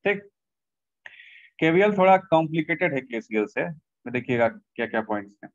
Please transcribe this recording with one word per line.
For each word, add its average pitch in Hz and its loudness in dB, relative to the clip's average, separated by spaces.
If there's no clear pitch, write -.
ठीक, 202 -2
केवीएल 190 2
थोड़ा 190 6
complicated 160 -2
है 135 -2
केसीएल 110 -4
से, 165 -6
तो - -18
देखिएगा 120 0
क्या-क्या 113 -6
points 104 -8
हैं। - -20